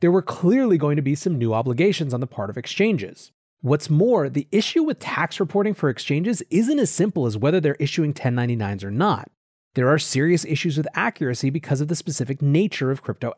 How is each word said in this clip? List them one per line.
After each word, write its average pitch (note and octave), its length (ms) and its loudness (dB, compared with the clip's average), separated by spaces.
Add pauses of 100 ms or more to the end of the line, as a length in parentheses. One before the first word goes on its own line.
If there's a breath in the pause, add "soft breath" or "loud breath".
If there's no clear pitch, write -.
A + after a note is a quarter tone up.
there F3 120 4
were F#3 100 4
clearly G#3 560 2
going D3 180 2
to D3+ 60 0
be C#3 120 0
some D3+ 240 -2
new A#2 140 0
obligations C3+ 640 0
on C#3 60 -2
the C3 60 -4
part G2+ 240 -8
of A2+ 80 -10
exchanges. E3 720 -4 (300)
What's D3 280 0
more, E3+ 380 4
the C#3 240 -2
issue D4+ 320 2
with D4+ 160 -4
tax - 400 -4
reporting G3+ 340 0
for - 140 0
exchanges E3 600 -2
isn't A#3 300 2
as A3 120 2
simple F3+ 360 0
as A2 100 -2
whether C#3+ 220 2
they're D3+ 220 0
issuing D3 340 0
ten B2 220 -2
ninety-nines A2 480 -2
or G2 80 -6
not. B2+ 360 0 (460)
There B2+ 140 2
are D#3 100 4
serious D#3 460 2
issues D#3 320 -2
with D3+ 180 -2
accuracy C3+ 560 -2
because C#3+ 300 -2
of D3 80 -2
the E3 80 -2
specific C3+ 440 -6
nature C#3+ 520 2
of C3+ 100 -6
crypto - 360 -6